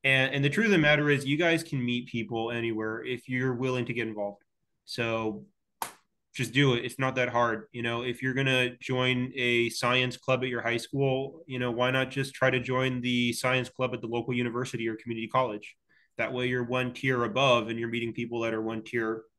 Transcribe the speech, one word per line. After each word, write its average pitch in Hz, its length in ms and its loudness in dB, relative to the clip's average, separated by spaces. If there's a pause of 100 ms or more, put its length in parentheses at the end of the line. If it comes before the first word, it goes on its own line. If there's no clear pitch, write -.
And, 135 300 4
and 139 100 2
the 143 60 4
truth 208 160 2
of 208 60 6
the 185 60 8
matter 147 300 6
is 135 180 2
you 143 120 2
guys 165 240 4
can 135 220 -2
meet 123 240 -2
people 113 420 -4
anywhere 113 520 -2
if 123 240 -8
you're 127 280 0
willing 127 320 0
to 120 80 -6
get 113 120 -2
involved. 104 360 -6 (420)
So 113 640 -4 (880)
just 110 200 -6
do 131 220 4
it. 117 100 -4
It's 123 160 -8
not 131 160 0
that 123 120 0
hard. 117 440 0
You 120 100 -8
know, 117 200 -2
if 123 200 -6
you're 131 120 -2
gonna 127 420 2
join 127 580 0
a 120 360 2
science 123 460 0
club 127 280 0
at 131 40 -4
your 120 140 -4
high 117 140 0
school, 135 720 -2
you 131 100 -6
know, 123 140 -2
why 123 180 2
not 131 200 0
just 135 240 -4
try 131 160 4
to 127 100 2
join 127 400 0
the 120 320 2
science 127 360 0
club 123 240 -4
at 120 80 -6
the 120 60 -10
local 117 260 -2
university 120 540 -2
or 113 80 -2
community 113 320 -6
college? 113 500 -4 (420)
That 113 140 -2
way 123 140 -2
you're 123 160 0
one 123 300 -2
tier 127 320 0
above 120 440 4
and 113 120 -4
you're 117 80 -2
meeting 117 240 -4
people 117 300 -4
that 113 120 0
are 110 80 -2
one 110 220 -4
tier 113 380 -2 (160)